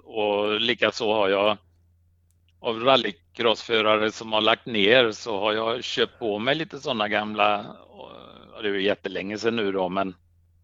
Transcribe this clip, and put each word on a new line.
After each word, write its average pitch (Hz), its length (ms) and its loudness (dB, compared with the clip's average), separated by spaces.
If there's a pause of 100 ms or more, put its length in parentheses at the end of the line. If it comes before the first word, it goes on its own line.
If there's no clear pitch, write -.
Och 104 560 0
likaså 113 520 0
har 104 160 2
jag 101 280 2 (1040)
av 113 200 -4
rallycrossförare 110 1300 2
som 110 200 -10
har 107 80 2
lagt 110 260 2
ner 113 460 4
så 101 280 -6
har 107 120 0
jag 113 320 -2
köpt - 340 -2
på 104 200 -4
mig 127 160 0
lite 156 240 -6
såna 117 300 -2
gamla, 104 560 0 (880)
ja, 113 80 -12
det 107 60 -2
är 101 40 0
ju 98 100 0
jättelänge 98 560 -2
sedan 113 180 0
nu 101 160 -2
då, 92 160 0
men 95 260 -2 (480)